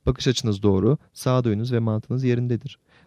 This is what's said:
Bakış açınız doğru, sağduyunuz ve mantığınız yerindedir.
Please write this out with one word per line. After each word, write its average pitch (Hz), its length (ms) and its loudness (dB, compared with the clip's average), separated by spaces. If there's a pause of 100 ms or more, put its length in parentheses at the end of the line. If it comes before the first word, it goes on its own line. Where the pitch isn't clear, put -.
Bakış 131 220 0
açınız 107 340 -2
doğru, 101 360 4 (140)
sağduyunuz 120 600 0
ve 120 60 0
mantığınız 113 460 -2
yerindedir. 120 540 -2 (280)